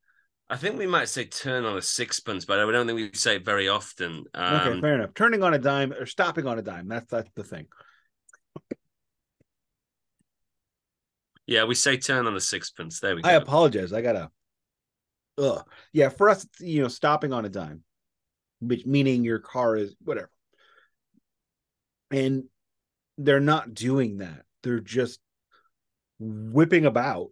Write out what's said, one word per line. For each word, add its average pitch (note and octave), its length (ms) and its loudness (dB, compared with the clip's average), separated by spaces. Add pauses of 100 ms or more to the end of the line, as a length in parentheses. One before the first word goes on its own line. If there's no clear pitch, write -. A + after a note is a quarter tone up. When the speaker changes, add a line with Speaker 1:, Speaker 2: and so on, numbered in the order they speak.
(480)
Speaker 1:
I B2+ 80 -8
think G3 220 -6
we G3+ 80 -4
might D#3+ 240 0
say - 160 -6
"turn B2+ 400 -4
on G#2 100 -2
a F2+ 60 -4
sixpence," - 640 -4
but G2 120 2
I G#2+ 140 2
don't A#2+ 140 2
think A#2 100 -2
we G#2+ 160 -6
say G#2+ 240 0
it F#2 80 -8
very G2 240 0
often. F2+ 560 -4 (100)
Speaker 2:
Okay, F2+ 360 0
Speaker 1:
Um, F#2 100 -4
Speaker 2:
fair D3+ 140 2
enough. A2 180 -4
Turning A3+ 300 2
on F3 100 4
a D3 60 2
dime C#3 340 0
or B2 140 -10
stopping E3 400 -2
on A#2+ 120 -4
a A2 40 -8
dime. F2+ 260 -10
That's, A2+ 220 -8
that's A2+ 240 -4
the - 100 -10
thing. D#2+ 220 -14 (3750)
Speaker 1:
Yeah, A2+ 200 2
we A#2 100 0
say C3 240 2
"turn C3 280 0
on G#2+ 80 -2
a F#2+ 60 -4
sixpence." - 600 -8
There G2 140 -2
we - 80 -8
Speaker 2:
I F3+ 100 4
Speaker 1:
go. D#3 100 8
Speaker 2:
apologize. A#2+ 500 2
I A2 80 -2
gotta, G#2 300 -2 (1080)
ugh. C#3 260 0 (300)
Yeah, C#3+ 160 6
for G3+ 220 4
us, F#3+ 140 2
it's, - 160 -20
you E3 200 -2
know, B2+ 80 2
stopping D3+ 460 0
on A#2 100 -2
a G2+ 60 -6
dime, E2+ 320 -10 (800)
which, A#2+ 260 -4
meaning C3+ 380 2
your A2+ 160 -2
car A#2+ 360 0
is G2+ 260 -4
whatever. G#2 280 -6 (1800)
And C3+ 340 0 (720)
they're C#3 220 6
not C#3+ 340 2
doing A#2 440 0
that. E2 260 -14 (180)
They're B2 160 -2
just A#2 420 -2 (960)
whipping A2+ 640 2
about A2+ 480 0